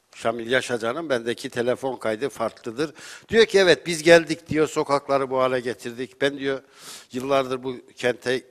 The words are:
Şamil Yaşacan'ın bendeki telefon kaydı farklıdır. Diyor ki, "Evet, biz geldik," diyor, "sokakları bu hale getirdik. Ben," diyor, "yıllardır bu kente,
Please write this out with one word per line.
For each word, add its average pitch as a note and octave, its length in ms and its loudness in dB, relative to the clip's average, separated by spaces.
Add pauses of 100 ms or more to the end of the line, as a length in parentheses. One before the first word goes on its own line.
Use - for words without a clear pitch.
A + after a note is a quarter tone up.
(140)
Şamil A#2 360 -4
Yaşacan'ın B2+ 600 -2
bendeki A#2+ 400 -2
telefon B2 460 -2
kaydı A2 320 -4
farklıdır. A#2 680 -8 (340)
Diyor A3 180 6
ki, G3 120 2
"Evet, F3 280 4
biz E3 160 -6
geldik," D#3+ 460 6
diyor, D3+ 200 0
"sokakları C#3 640 -2
bu C3 80 -2
hale B2+ 220 0
getirdik. A#2+ 600 -10
Ben," C#3 180 2
diyor, C3+ 240 -4 (500)
"yıllardır B2+ 500 -2
bu B2+ 140 -8 (200)
kente, B2 540 -2